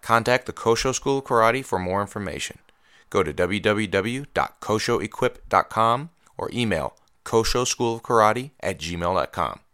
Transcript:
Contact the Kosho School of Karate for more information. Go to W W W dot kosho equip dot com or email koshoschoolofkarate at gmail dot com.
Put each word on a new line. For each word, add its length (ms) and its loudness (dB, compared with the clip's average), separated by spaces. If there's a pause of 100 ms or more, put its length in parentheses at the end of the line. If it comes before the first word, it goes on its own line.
Contact 440 2
the 80 -10
Kosho 420 0
School 220 -2
of 80 -6
Karate 400 2
for 120 -4
more 220 -2
information. 600 -8 (500)
Go 120 2
to 120 0
W 260 0
W 260 0
W 480 -2
dot 280 -4
kosho 420 0
equip 460 -4
dot 200 2
com 420 0 (260)
or 160 -6
email 420 -2 (300)
koshoschoolofkarate 1300 2 (100)
at 180 -4
gmail 340 -2
dot 200 -2
com. 260 -4 (140)